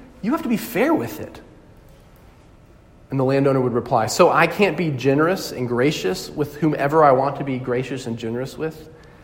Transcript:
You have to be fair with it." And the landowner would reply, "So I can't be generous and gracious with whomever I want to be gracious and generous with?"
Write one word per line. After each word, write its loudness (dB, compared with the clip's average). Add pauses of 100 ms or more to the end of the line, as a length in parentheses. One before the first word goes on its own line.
(200)
You -2
have -2
to -6
be 2
fair 0
with -4
it." -14 (1700)
And -2
the 2
landowner 2
would 0
reply, 0
"So 4
I 4
can't 0
be 0
generous 0
and -6
gracious -2
with -6
whomever 2
I 10
want 2
to -6
be -4
gracious -6
and -6
generous -8
with?" -10 (360)